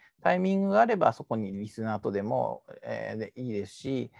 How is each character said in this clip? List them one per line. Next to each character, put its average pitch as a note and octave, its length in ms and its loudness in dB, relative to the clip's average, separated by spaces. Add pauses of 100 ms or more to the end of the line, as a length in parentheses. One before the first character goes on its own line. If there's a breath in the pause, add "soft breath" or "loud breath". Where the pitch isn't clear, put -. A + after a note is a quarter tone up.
(220 soft breath)
タ F3+ 120 4
イ F3+ 60 2
ミ F#3+ 160 2
ン G3 80 2
グ G3 60 0
が G3+ 100 6
あ A#3 60 8
れ A3+ 100 2
ば D#3 160 4
そ - 100 -12
こ - 140 -4
に G#2 160 -4
リ G2+ 160 -6
ス A2+ 140 -8
ナ A2 160 -2
ー - 20 -8
と A2+ 100 -2
で G2 120 0
も、 A2+ 420 -4 (180)
え A2+ 320 -6
ー、 A2 40 -6
で A2 180 -8
い B2+ 140 -6
い - 20 -4
で G2+ 140 -4
す - 80 -20
し、 C3 460 -6